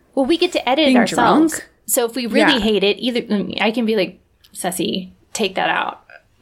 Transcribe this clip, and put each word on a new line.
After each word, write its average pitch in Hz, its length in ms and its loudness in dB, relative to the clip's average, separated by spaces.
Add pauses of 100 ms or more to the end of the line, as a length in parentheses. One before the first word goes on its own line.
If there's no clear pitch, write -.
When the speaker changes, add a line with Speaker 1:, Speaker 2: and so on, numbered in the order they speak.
(140)
Speaker 1:
Well, 269 120 0
we 330 100 2
get - 160 0
to - 160 -2
edit 277 160 2
it 285 40 4
Speaker 2:
being 262 100 6
Speaker 1:
ourselves. 240 600 4
Speaker 2:
drunk. - 100 -16 (180)
Speaker 1:
So 247 200 0
if 226 100 -8
we 240 100 -4
really 277 280 2
Speaker 2:
Yeah. 247 60 0
Speaker 1:
hate 202 240 2
it, 208 140 0
either, 240 220 -2 (140)
I 202 80 0
mean, - 180 -8
I 214 100 0
can 233 160 -2
be 220 100 0
like, 180 240 -4 (320)
"Ceci, 175 600 -6 (200)
take 190 220 -4
that 170 160 -2
out." - 340 -4 (380)